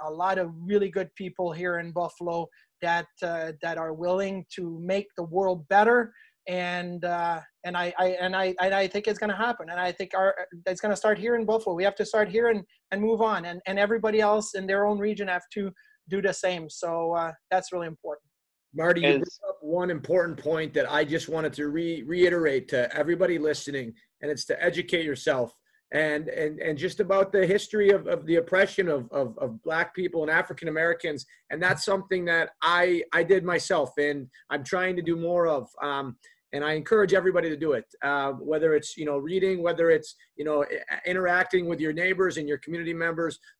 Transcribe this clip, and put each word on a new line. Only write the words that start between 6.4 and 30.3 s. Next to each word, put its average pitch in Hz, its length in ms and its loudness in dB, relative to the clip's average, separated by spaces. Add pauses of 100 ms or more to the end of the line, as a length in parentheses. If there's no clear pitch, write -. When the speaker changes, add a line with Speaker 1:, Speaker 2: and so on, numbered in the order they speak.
Speaker 1:
And, 175 560 -4
uh, 170 360 -2 (240)
and 175 120 -6
I, 175 220 -2
I, 185 100 4 (120)
and 185 160 -2
I, 190 240 0
and 190 140 2
I 196 120 2
think 208 220 -4
it's 208 100 0
gonna 208 180 -2
happen. 220 340 -4
And 175 100 -4
I 180 120 0
think 180 220 -10
our, 190 200 4 (320)
it's 185 140 -2
gonna 208 160 0
start 214 220 2
here 233 180 0
in 226 80 0
Buffalo. 214 300 0
We 175 100 0
have 196 120 0
to 208 80 -2
start 214 240 0
here 226 200 2
and, 208 140 0 (280)
and 196 100 -2
move 220 200 2
on. 202 260 0
And, 175 200 -10
and 190 120 -2
everybody 214 420 2
else 208 340 2
in 190 120 -6
their 202 200 2
own 208 120 0
region 208 300 -2
have 180 260 -4
to 196 180 -4 (360)
do 196 140 -2
the 190 100 4
same. 180 360 -4
So, 170 440 -2
uh, 165 200 -2 (180)
that's 185 220 0
really 175 140 -4
important. 160 400 -10 (480)
Speaker 2:
Marty, 170 280 4
you 143 60 4
Speaker 3:
Is 143 320 2
Speaker 2:
brought - 100 -8
up - 120 -10
one 175 280 0
important 165 480 0
point 156 360 -2
that 135 160 0
I 151 140 2
just 151 240 -4
wanted 156 260 -2
to 147 140 -4
re-, 165 340 -4
reiterate 165 680 4
to 123 260 0
everybody 170 440 2
listening, 143 560 -2 (260)
and 147 100 -4
it's 139 160 -6
to - 160 -2
educate 170 420 0
yourself. 131 520 0 (360)
And, 151 360 0
and, 156 300 -4
and 156 180 -2
just 175 220 -4
about 196 320 4
the 190 160 4
history 202 440 4
of, 185 180 4
of 160 180 0
the 165 100 2
oppression 185 520 2
of, 131 240 0
of, 127 260 -2
of 113 240 -6
Black 165 320 -2
people 170 280 -2
and 151 80 -2